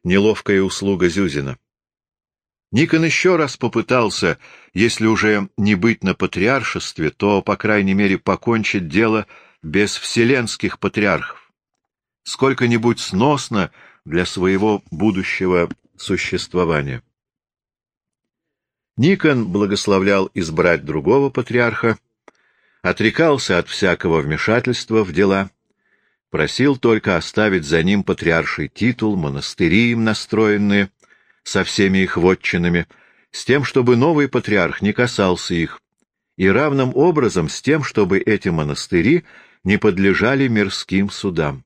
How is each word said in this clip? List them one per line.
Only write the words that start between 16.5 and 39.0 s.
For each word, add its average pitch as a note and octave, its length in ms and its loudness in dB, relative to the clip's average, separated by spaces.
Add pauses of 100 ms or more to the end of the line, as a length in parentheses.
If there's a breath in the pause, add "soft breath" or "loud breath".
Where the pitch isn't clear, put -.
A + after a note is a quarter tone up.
Никон C#3+ 520 2
благословлял G2 840 0
избрать E2 500 0
другого E2 460 0
патриарха, A#2+ 680 -2 (840 soft breath)
отрекался A2 760 0
от E2 100 -2
всякого E2+ 520 0
вмешательства A2 840 0
в F2+ 80 -6
дела, G2 380 0 (800)
просил B2 460 0
только A2 400 2
оставить F#2+ 480 0
за E2 180 0
ним G2 200 0
патриарший E2 640 -2
титул, A2 480 -2
монастыри E2+ 760 0
им A#2 120 0
настроенные — G#2 840 0 (520 soft breath)
со F#2+ 220 -2
всеми F#2+ 340 2
их F#2+ 180 0
вотчинами, F2 720 2 (440 soft breath)
с - 140 -14
тем, C#3 200 2
чтобы B2 320 2
новый C#3+ 320 2
патриарх G#2 540 -2
не G#2 100 0
касался G2 640 0
их, E2 260 -4 (560)
и F#2+ 120 2
равным C3+ 460 2
образом B2 540 2
с - 140 -10
тем, D3 200 0
чтобы G2 360 0
эти G2+ 300 0
монастыри E2+ 760 0 (400 soft breath)